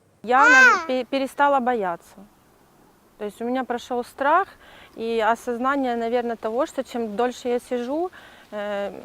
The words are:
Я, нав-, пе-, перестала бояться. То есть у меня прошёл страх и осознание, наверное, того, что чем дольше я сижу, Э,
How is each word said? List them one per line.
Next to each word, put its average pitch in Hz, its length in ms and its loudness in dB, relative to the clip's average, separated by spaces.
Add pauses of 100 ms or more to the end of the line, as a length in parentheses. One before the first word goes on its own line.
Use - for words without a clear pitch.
(220)
Я, 247 260 4
нав-, 480 380 8
пе-, 254 180 -2
перестала 277 560 0
бояться. 214 560 -4 (1000)
То 214 60 -10
есть 208 180 -10
у - 20 -6
меня 254 200 -2
прошёл 240 400 -6
страх 320 440 0 (480)
и 226 360 -2
осознание, 247 640 -2
наверное, 233 400 -2
того, 233 300 -4
что - 160 -8
чем 233 340 -8
дольше 240 320 -4
я 240 120 -2
сижу, 262 500 -6 (460)
Э, 202 340 -6 (140)